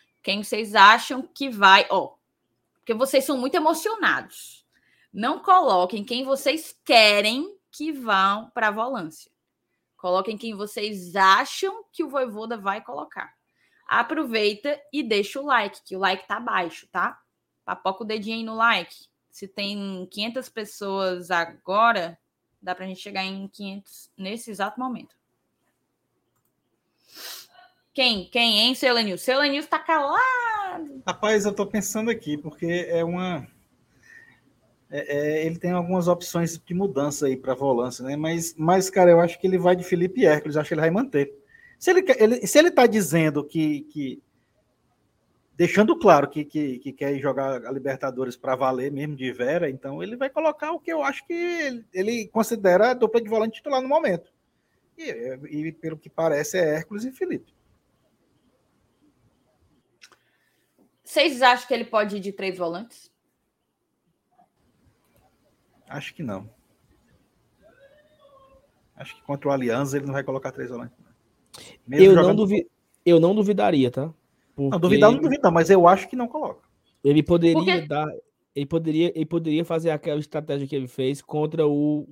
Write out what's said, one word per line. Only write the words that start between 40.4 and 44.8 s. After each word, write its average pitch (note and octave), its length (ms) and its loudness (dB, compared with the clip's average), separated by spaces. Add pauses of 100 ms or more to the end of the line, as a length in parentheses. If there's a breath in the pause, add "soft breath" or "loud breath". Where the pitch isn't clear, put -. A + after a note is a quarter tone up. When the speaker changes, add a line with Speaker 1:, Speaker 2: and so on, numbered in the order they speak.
Speaker 2:
acho D3+ 120 -2
que - 40 -6
ele D3+ 80 -2
vai E3 80 2
manter. E3 440 -2 (440 soft breath)
Se - 140 2
ele F#4 100 4
quer, C#4+ 180 4
ele, A3 280 4
se A3+ 100 0
ele E4+ 140 8
tá B3+ 160 6
dizendo D#3+ 560 0
que, D3+ 380 -2
que C#3 420 -10 (1300)